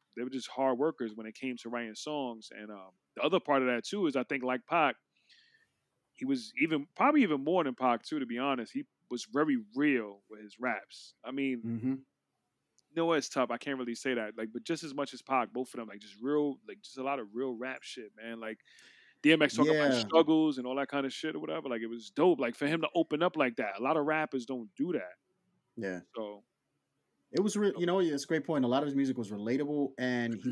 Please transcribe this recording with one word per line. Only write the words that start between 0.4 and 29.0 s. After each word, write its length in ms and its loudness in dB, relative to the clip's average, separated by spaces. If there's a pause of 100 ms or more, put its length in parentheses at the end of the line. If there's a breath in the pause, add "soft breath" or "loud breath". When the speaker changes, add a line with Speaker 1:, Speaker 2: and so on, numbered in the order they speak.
Speaker 1:
hard 300 0
workers 360 -2
when 140 -12
it 80 -14
came 220 -6
to 120 -14
writing 260 -6
songs. 600 -8
And, 160 -14
um, 200 -16 (260)
the 60 -6
other 180 4
part 200 4
of 60 2
that, 160 2
too, 240 0
is 80 0
I 80 2
think, 220 -4
like 200 -2
Pac, 300 2 (1160 soft breath)
he 100 -10
was 340 -2
even, 380 0
probably 280 6
even 200 2
more 220 2
than 100 -2
Pac, 280 2
too, 160 -6
to 60 -2
be 120 -4
honest. 340 -2
He 140 -6 (240)
was 160 -6
very 320 2 (180)
real 540 0
with 120 -16
his 160 -18
raps. 580 -6 (100)
I 60 -8
mean, 300 -2
Speaker 2:
Mm-hmm. 340 -2
Speaker 1:
you 1000 -20
know 120 2
what? 100 4
It's 120 -2
tough. 220 0
I 60 -2
can't 200 -6
really 180 -4
say 180 -2
that. 240 -4
Like, 160 -6
but 100 -8
just 200 -4
as 100 -10
much 200 -6
as 80 -14
Pac, 300 0
both 220 -6
of 60 -10
them, 100 -10
like, 100 -16
just 220 -20
real, 440 0
like, 160 -16
just 160 -18
a 60 -8
lot 160 -2
of 160 -12
real 200 -2
rap 280 -8
shit, 320 -14
man. 240 -12
Like, 200 -10 (600 soft breath)
D 120 8
M 80 6
X 140 4
talking 200 6
about 160 6
his 80 4
Speaker 2:
Yeah. 80 0
Speaker 1:
struggles 500 6
and 100 -6
all 80 -4
that 120 -2
kind 180 -2
of 80 -4
shit 220 -6
or 40 -6
whatever. 300 -4
Like, 120 -2
it 60 -4
was 220 -10
dope. 300 4
Like, 160 0
for 120 -2
him 140 0
to 140 -2
open 260 2
up 140 2
like 220 2
that, 220 -2
a 40 -8
lot 140 2
of 80 0
rappers 400 -2
don't 300 -8
do 180 -2
that. 220 -6 (600)
Speaker 2:
Yeah. 240 -4 (160)
Speaker 1:
So 280 -8 (880)
Speaker 2:
It 100 2
was 140 0
re-, 180 2
Speaker 1:
so 60 -8
Speaker 2:
you 60 0
know, 140 2
it's 240 0
a 40 -12
great 160 0
point. 220 0
A 20 2
lot 140 4
of 60 -2
his 80 -2
music 220 2